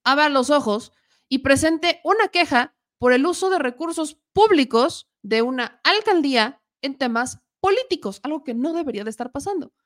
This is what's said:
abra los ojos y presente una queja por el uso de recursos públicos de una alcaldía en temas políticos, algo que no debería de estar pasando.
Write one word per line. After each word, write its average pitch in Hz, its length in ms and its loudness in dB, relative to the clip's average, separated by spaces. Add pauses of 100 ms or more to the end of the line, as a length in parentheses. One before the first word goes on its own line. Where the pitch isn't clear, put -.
abra 285 260 2
los 262 200 2
ojos 226 420 0 (380)
y 262 100 -2
presente 320 640 0
una 392 240 2
queja 294 480 0 (240)
por 247 140 4
el 262 120 2
uso 370 240 -2
de 370 80 2
recursos 311 600 -6 (140)
públicos 320 800 2 (120)
de 220 180 0
una 247 420 -6
alcaldía 294 800 2 (200)
en 269 180 -6
temas 247 420 -4 (180)
políticos, 392 640 -2
algo 302 200 -6
que 247 100 -8
no 269 200 -4
debería 262 300 -6
de 220 60 -8
estar 240 220 -10
pasando. 311 420 -8 (120)